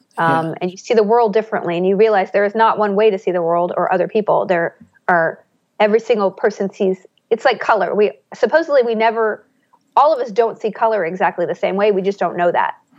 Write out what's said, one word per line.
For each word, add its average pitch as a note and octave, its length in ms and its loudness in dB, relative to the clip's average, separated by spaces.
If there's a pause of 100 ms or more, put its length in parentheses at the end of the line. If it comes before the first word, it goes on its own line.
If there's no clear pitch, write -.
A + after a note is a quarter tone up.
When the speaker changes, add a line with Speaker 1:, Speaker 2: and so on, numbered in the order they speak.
(160)
Speaker 1:
Um, E3 340 -2
Speaker 2:
Yeah. F3+ 100 -8
Speaker 1:
and F#3 100 -4
you F3+ 60 -14
see - 180 -4
the A3 80 4
world A3 300 2
differently, G#3 440 -4
and F3 80 -2
you F#3+ 120 0
realize G#3 340 2
there G3+ 140 0
is G3+ 100 -2
not A3 240 2
one G3+ 160 -2
way G#3+ 160 2
to F#3+ 80 -2
see F#3+ 140 -4
the F3 100 -2
world E3+ 340 -2
or F3+ 160 -2
other F3+ 140 0
people. G3+ 400 -2
There E3+ 300 -2 (320)
are, E3+ 340 0 (380)
every G#3+ 200 2
single G#3+ 300 0
person G3+ 420 -4
sees, F#3+ 320 -2 (260)
it's A3+ 140 -2
like C4 140 2
color. F#3+ 380 0
We, G#3 160 2 (200)
supposedly C#4+ 520 2
we A#3 100 -2
never, A3 500 -2 (500)
all D4 200 4
of B3+ 60 -4
us A#3+ 120 -8
don't A3+ 260 0
see A3 140 -4
color A3 320 0
exactly F3 400 -2
the D#3 100 -2
same F#3 220 -4
way. G#3 160 2
We F#3+ 80 0
just G3 180 -2
don't F3 160 -2
know F3 160 0
that. G#2+ 260 -2 (220)